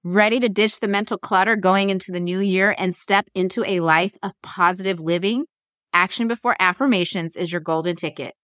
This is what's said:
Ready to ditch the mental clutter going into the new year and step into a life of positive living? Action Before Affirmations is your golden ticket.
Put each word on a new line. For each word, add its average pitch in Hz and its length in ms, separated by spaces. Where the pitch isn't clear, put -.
Ready 208 360
to 240 100
ditch 208 300
the 220 80
mental 202 280
clutter 202 400
going 196 320
into 190 240
the 180 80
new 175 200
year 196 360
and 185 180
step - 400
into 185 300
a 185 160
life 165 420
of 190 100
positive 185 580
living? 185 460
Action 190 340
Before 240 320
Affirmations 185 760
is 175 160
your 170 120
golden 165 340
ticket. 147 480